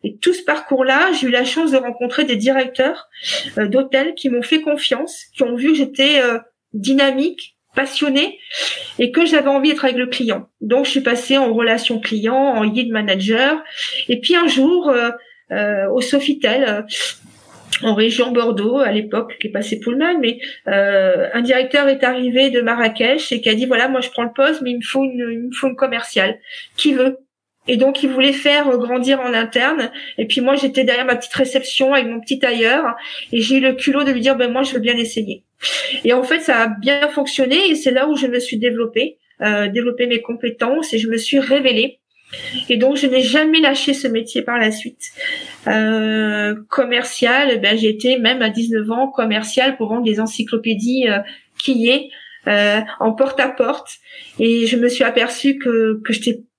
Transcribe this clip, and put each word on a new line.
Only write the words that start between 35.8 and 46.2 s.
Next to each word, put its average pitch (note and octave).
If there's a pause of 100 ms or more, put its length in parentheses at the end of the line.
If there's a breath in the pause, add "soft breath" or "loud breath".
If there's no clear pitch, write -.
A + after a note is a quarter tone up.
Et A#3
en C4
fait, D#4+
ça B3
a A#3
bien C4+
fonctionné. C#4+
Et D#4
c'est C4+
là C4
où D4
je C4+
me B3
suis B3
développée, A#3 (220)
euh, G#3
développé A#3+
mes A#3
compétences A#3+
et A3+
je A3
me A3+
suis C4+
révélée. C4 (720 loud breath)
Et B3
donc, C4
je C#4
n'ai B3+
jamais D#4
lâché C#4
ce C4+
métier A3+
par A#3+
la A3
suite. - (560 loud breath)
Euh, G#3+ (140)